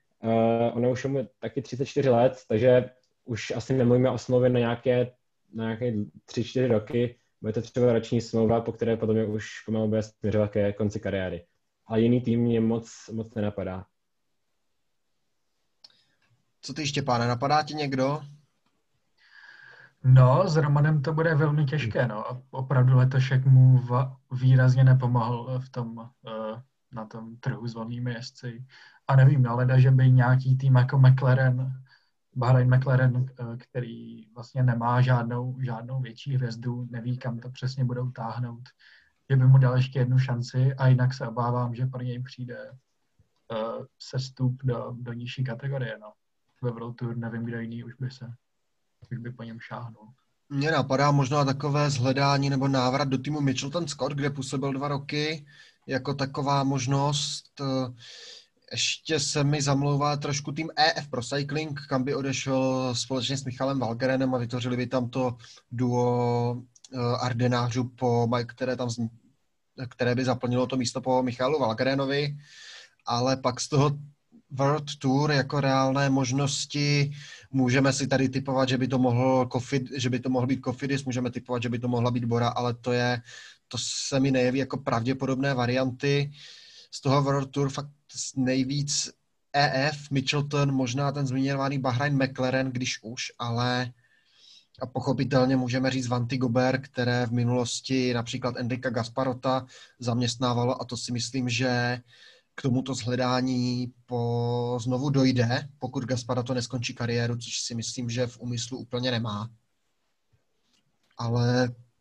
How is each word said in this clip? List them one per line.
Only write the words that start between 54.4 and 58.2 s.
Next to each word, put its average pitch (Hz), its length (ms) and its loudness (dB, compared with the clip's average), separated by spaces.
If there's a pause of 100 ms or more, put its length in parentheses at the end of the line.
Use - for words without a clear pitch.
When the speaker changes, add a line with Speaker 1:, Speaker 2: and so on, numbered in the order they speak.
Speaker 2:
dva 135 140 -4
roky, 147 580 -4 (420)
jako 135 260 -2
taková 139 500 -2
možnost. 139 1000 -2 (1120)